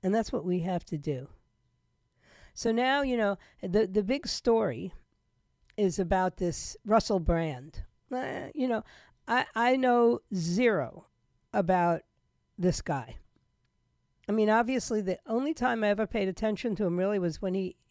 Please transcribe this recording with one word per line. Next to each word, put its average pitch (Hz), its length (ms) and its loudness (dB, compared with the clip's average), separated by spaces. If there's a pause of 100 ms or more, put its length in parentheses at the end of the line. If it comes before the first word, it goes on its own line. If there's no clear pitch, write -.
And 190 120 0
that's 226 180 -2
what 196 140 -4
we 180 140 0
have 175 260 -4
to 165 100 -8
do. 143 320 -6 (1300)
So - 180 -2
now, 254 300 2
you 254 160 0
know, 202 180 2 (260)
the, 202 240 2
the 190 160 0
big 262 240 -2
story 190 680 0 (800)
is 190 220 0
about 185 400 0
this - 360 -4 (120)
Russell 208 340 4
Brand. 156 640 -2 (280)
Uh, 262 440 -8
you 277 120 -2
know, 233 160 0 (460)
I, 240 160 2 (100)
I 240 220 4
know 240 440 4 (140)
zero 175 760 0 (440)
about 175 480 2 (560)
this 175 240 0
guy. 131 360 -6 (1080)
I 208 60 -2
mean, 214 160 2
obviously, 226 540 2
the 180 240 -2
only 262 260 -2
time 233 320 0
I 208 40 2
ever 208 180 0
paid 202 220 -2
attention 214 480 -2
to 208 100 0
him 170 100 0
really 196 220 0
was 175 240 -2
when 190 100 -2
he 190 240 -4 (140)